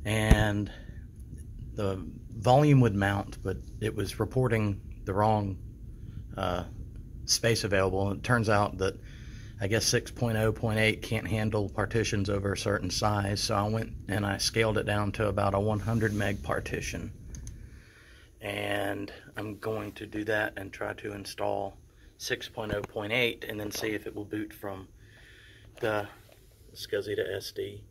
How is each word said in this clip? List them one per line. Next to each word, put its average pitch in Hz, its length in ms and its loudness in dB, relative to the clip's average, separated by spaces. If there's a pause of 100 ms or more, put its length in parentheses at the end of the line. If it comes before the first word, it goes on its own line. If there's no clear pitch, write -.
And 107 680 4 (1040)
the 98 280 0 (280)
volume 131 480 8
would 113 160 8
mount, 101 480 2
but 92 140 -2 (220)
it 107 160 -2
was 101 240 -2
reporting 110 640 2 (240)
the 101 80 -2
wrong, 104 460 4 (760)
uh, 90 280 0 (640)
space - 380 2
available. 95 460 4
And 98 80 -2
it 71 60 -10
turns 117 260 4
out 101 300 4
that 95 200 0 (600)
I 101 60 0
guess 107 180 2
six - 240 2
point 113 300 0
oh 110 120 4
point 110 280 0
eight 110 240 4
can't 110 240 -2
handle 107 420 0
partitions 104 640 0
over 101 220 0
a 95 40 -2
certain 101 320 0
size, 104 540 0
so 113 100 0
I 104 160 2
went 113 240 -2 (140)
and 104 180 0
I 98 140 0
scaled 110 400 2
it 104 80 0
down 104 240 2
to 107 160 0
about 101 260 2
a 98 60 4
one 104 220 2
hundred 110 320 2
meg 101 280 0
partition. - 680 -4 (1300)
And 101 680 -2 (280)
I'm 104 220 -6
going 104 340 -4
to - 120 -10
do 104 200 -6
that 107 320 0
and 98 120 -10
try 104 260 -6
to 104 180 -8
install 101 640 -4 (400)
six - 320 -4
point 107 240 -6
oh 104 80 0
point 104 320 -4
eight 120 340 2
and 110 100 -6
then 104 140 -6
see 110 200 -2
if 101 140 -4
it 107 80 -8
will 101 120 -8
boot 104 260 -6
from 95 380 -10 (880)
the 107 300 0 (680)
scsi 101 400 -4
to 98 220 -2
S - 160 -8
D. 101 380 -8